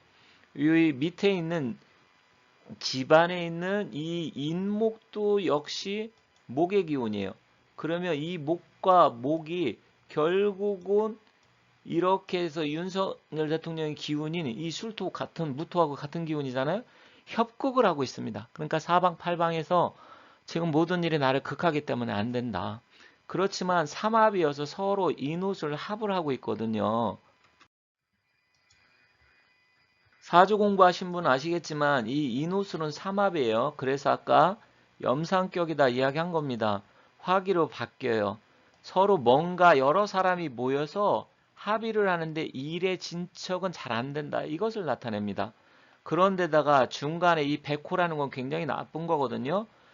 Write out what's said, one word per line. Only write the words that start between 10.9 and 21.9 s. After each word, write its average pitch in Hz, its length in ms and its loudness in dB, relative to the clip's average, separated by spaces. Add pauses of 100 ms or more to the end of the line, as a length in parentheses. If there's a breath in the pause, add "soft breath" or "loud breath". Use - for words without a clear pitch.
이렇게 180 560 0
해서 165 260 -2
윤석열 165 840 -4
대통령의 160 460 -4
기운인 156 520 -4
이 151 240 -6
술토 190 400 -8
같은, 143 460 -6
무토하고 160 380 0
같은 147 300 -8
기운이잖아요. 147 580 -2 (440 soft breath)
협극을 254 600 0
하고 151 160 2
있습니다. 120 500 -8
그러니까 156 260 -4
사방팔방에서 170 1160 0 (520 loud breath)
지금 165 240 -2
모든 170 320 2
일이 160 160 0
나를 135 220 2
극하기 147 460 -2
때문에 120 260 -2